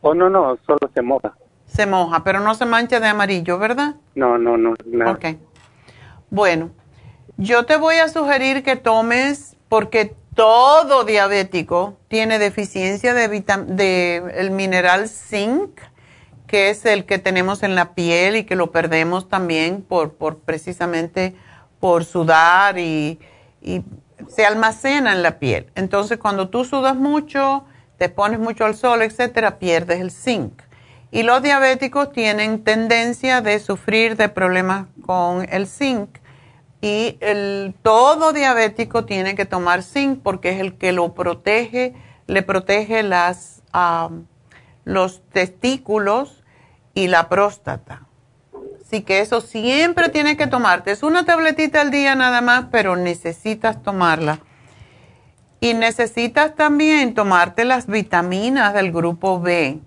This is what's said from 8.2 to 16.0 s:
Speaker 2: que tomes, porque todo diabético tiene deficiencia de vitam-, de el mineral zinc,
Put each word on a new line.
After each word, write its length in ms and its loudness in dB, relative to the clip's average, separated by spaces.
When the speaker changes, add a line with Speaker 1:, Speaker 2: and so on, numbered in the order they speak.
Speaker 2:
que 140 0
tomes, 800 0
porque 480 0
todo 680 6
diabético 920 0
tiene 300 0
deficiencia 760 -2
de 160 2
vitam-, 360 -4
de 560 0
el 140 -4
mineral 580 0
zinc, 720 -4